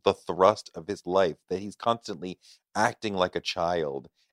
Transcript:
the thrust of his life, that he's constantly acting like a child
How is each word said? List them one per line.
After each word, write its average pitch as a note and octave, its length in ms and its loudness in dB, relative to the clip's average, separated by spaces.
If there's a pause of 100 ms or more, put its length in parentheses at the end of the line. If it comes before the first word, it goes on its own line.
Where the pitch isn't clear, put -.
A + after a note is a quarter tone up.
the G2 80 6
thrust F#2+ 640 2
of E2 140 -12
his G2 180 -8
life, F2 300 2 (120)
that F#2 120 -4
he's G2+ 160 -12
constantly F#2 640 -6 (360)
acting G#2+ 400 -2
like F2+ 220 0
a E2 40 -2
child E2 680 -2 (240)